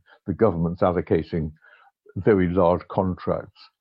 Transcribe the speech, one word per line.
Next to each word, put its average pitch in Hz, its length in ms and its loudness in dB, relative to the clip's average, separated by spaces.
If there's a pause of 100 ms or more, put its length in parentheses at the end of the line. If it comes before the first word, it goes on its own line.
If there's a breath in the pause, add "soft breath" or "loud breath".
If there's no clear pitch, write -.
(260 soft breath)
the 98 80 -6
government's 85 480 0
allocating 85 680 -2 (640 soft breath)
very 95 320 2
large 87 400 2
contracts 92 720 -4 (220)